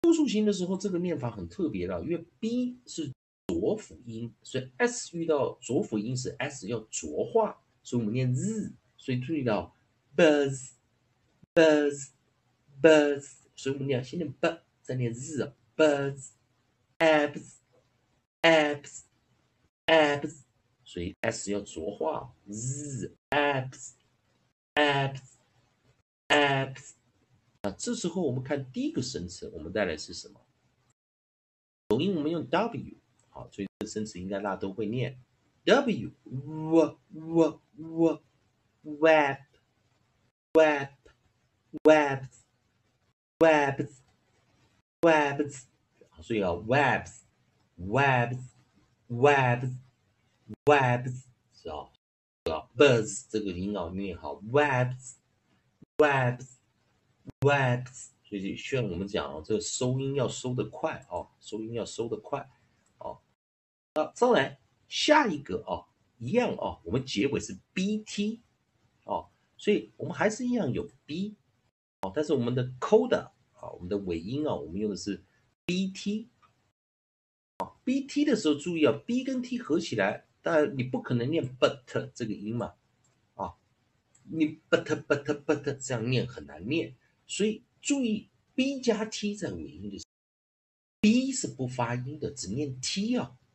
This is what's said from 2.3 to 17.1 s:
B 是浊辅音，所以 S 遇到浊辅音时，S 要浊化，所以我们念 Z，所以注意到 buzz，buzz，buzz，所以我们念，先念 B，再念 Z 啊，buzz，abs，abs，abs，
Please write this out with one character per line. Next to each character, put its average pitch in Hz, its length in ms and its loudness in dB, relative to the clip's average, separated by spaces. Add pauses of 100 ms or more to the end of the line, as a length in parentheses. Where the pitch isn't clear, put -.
B 247 480 -2
是 143 260 -8 (360)
浊 165 280 0
辅 - 300 -16
音， 113 260 -8 (100)
所 - 180 -6
以 127 160 -12
S 240 420 -2
遇 165 80 -2
到 143 340 0
浊 147 220 0
辅 113 160 -2
音 120 180 -2
时， 127 220 -6
S 139 300 -8
要 117 120 -2
浊 - 440 -6
化， - 360 0 (220)
所 - 160 -2
以 - 20 2
我 113 40 -2
们 107 100 -2
念 127 200 2
Z， 202 380 -4 (240)
所 - 180 -6
以 123 40 -2
注 127 160 -4
意 143 100 -2
到 101 320 -2 (400)
buzz，buzz，buzz， 147 3250 2 (180)
所 - 140 -4
以 135 40 -2
我 135 40 -6
们 135 100 -4
念， 127 160 0
先 - 140 -8
念 143 140 -6
B， - 260 -2 (220)
再 131 140 -8
念 123 180 -2
Z 131 300 -6
啊， - 100 -6 (240)
buzz，abs，abs，abs， - - 0 (420)